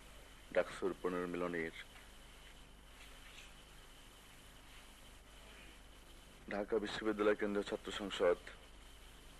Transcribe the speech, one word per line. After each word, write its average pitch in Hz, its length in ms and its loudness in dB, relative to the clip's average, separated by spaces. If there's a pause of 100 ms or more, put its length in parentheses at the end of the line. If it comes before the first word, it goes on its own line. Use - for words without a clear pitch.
(560)
ডাকসুর 90 360 4 (100)
পুনর্মিলনীর 87 760 2 (4000)
ঢাকা 104 220 4 (100)
বিশ্ববিদ্যালয় 104 540 6
কেন্দ্রীয় 101 300 4
ছাত্র - 200 0 (100)
সংসদ, 92 380 8 (1040)